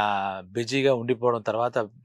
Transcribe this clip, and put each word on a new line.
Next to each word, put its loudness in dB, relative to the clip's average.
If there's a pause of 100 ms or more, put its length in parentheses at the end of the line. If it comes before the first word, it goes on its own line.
(460)
బిజీగా 2
ఉండిపోవడం, 0
తర్వాత -2 (260)